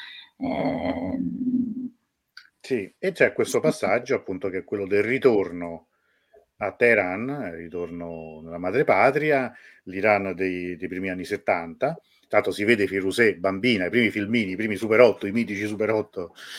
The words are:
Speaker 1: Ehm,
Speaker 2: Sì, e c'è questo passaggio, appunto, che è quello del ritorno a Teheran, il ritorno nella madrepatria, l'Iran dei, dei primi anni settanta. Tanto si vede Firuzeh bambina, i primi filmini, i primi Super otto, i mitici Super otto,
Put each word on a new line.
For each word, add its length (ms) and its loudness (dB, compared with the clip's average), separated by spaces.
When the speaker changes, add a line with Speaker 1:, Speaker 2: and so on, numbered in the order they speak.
Speaker 1:
Ehm, 1500 -2
Speaker 2:
Sì, 380 -4
e 140 -2
c'è 220 4
questo 260 0
passaggio, 560 0
appunto, 340 -6
che 100 -4
è 40 -6
quello 240 -4
del 160 2
ritorno 840 0
a 140 -4
Teheran, 560 4
il 60 -10
ritorno 840 -10
nella 160 -12
madrepatria, 960 2
l'Iran 500 0
dei, 440 -4
dei 100 -8
primi 220 -6
anni 160 -6
settanta. 760 -4
Tanto 220 2
si 120 -4
vede 240 4
Firuzeh 480 2
bambina, 500 0
i 40 -2
primi 220 2
filmini, 420 -2
i 20 -6
primi 220 -4
Super 240 4
otto, 260 6
i 60 -2
mitici 340 -2
Super 240 -2
otto, 420 -4